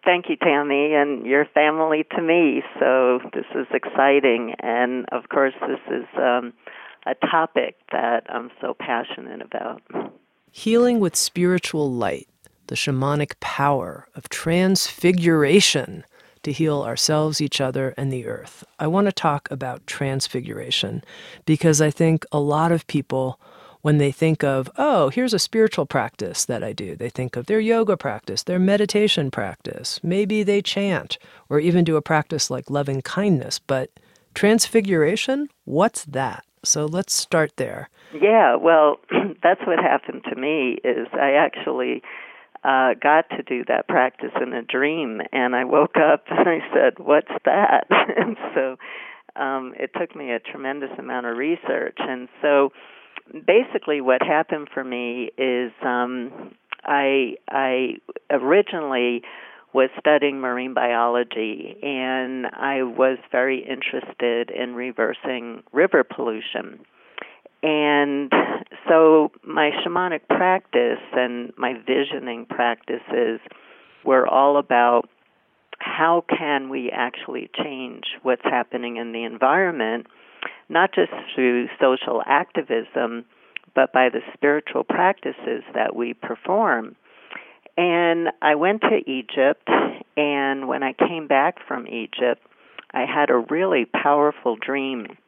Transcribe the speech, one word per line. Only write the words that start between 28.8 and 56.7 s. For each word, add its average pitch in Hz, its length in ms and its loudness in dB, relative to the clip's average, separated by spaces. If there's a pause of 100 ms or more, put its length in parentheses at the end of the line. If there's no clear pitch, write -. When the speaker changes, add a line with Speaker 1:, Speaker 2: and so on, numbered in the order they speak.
Speaker 2:
practice. - 720 -8
Maybe 202 400 0
they 202 180 2
chant 196 560 -2 (320)
or 147 100 4
even 170 260 4
do 160 100 2
a 151 60 4
practice 156 480 -2
like 131 200 -6
loving 139 320 0
kindness. 180 580 0
But - 300 -2 (440)
transfiguration, 214 1120 2 (160)
what's 175 420 0
that? 131 400 -6 (180)
So 151 220 2
let's 170 280 -4
start - 420 0
there. - 340 -6 (240)
Speaker 1:
Yeah, 170 420 6
well, 156 440 6 (200)
<clears throat> 190 240 -6
that's 180 220 4
what 170 140 0
happened 135 500 0
to 143 60 -6
me 135 480 -2
is 120 300 -2
I 135 180 2
actually, 131 720 0 (600)
uh, 135 300 2
got 156 340 2
to 143 140 -8
do 127 260 -6
that - 180 0
practice 127 540 -2
in 127 100 -4
a 123 100 -6
dream, 135 600 -4 (100)
and 127 240 0
I 123 80 0
woke 147 320 2
up 151 300 4
<laughs> - 40 -20
and 165 200 2
I 160 100 0 (140)
said, - 260 4
"What's - 320 2 (140)
that?" - 440 4
<laughs> - 280 2
And 214 180 -2 (180)
so, 131 220 -2 (600)
um, 135 420 -6
it 131 180 -6
took 170 200 -8
me 135 160 -8
a 113 60 -2
tremendous 135 600 -8
amount 127 280 -8
of 117 100 -6
research. 156 640 -4
And 127 280 -8 (140)
so 143 320 4 (720)
basically 175 560 2
what 127 220 2
happened 156 500 -2
for 135 100 -6
me 123 540 -6
is, 127 340 -2 (120)
um, 123 720 -4 (280)